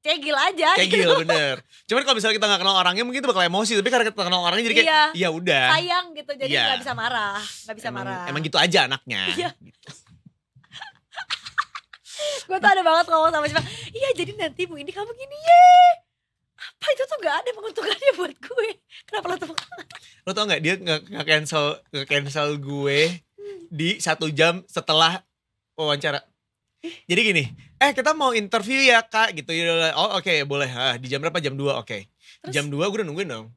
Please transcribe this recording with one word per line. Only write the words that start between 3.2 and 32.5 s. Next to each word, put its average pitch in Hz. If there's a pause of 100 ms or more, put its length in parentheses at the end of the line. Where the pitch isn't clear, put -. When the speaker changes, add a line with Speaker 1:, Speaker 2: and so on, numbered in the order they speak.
Speaker 2:
bakal 190
emosi. 196
Tapi 202
karena 240
kita 208
kenal 180
orangnya, 190
jadi 202
kayak, 277
Speaker 1:
Iya. 311 (160)
Speaker 2:
"Ya 180
udah." 160
Speaker 1:
Sayang 349
gitu, 294
jadi 269
Speaker 2:
Iya. 269
Speaker 1:
nggak 262
bisa 277
marah, 214
nggak 214
bisa 226
Speaker 2:
Emang, 170
Speaker 1:
marah. 123
Speaker 2:
emang 143
gitu 156
aja 175
anaknya. 127 (120)
Speaker 1:
Iya. 330
Speaker 2:
Gitu. -
Speaker 1:
<laughs> - (2500)
Gue 370
tuh 403
ada 381
banget 330
ngomong 320
sama 302
Syifa, 302 (280)
"Iya, 523
jadi 349
nanti 339
Bu 339
Indi 285
kamu 415
gini, 539
ye." 679 (920)
Apa -
itu 523
tuh 587
nggak 311
ada 494
menguntungkannya 427
buat 359
gue. 453 (340)
Kenapa 415
lo 370
tepuk 320
tangan? - (380)
Speaker 2:
Lo 185
tau 214
nggak, 160
dia 170
nge-, 170
nge-cancel, 156 (260)
nge-cancel 143 (100)
gue 143 (680)
di 165
satu 160
jam 165
setelah 165 (520)
wawancara. 147 (840)
Jadi 175
gini, 175 (340)
"Eh, 285
kita 285
mau 277
interview 220
ya, 247
Kak," 220
gitu. 151
"Ya 170
udah, 165
oh, 185
oke, 175 (120)
boleh. 139
Ah, 123
di 127
jam 139
berapa? 165
Jam 143
dua, 139
oke." 107 (340)
Speaker 1:
Terus? -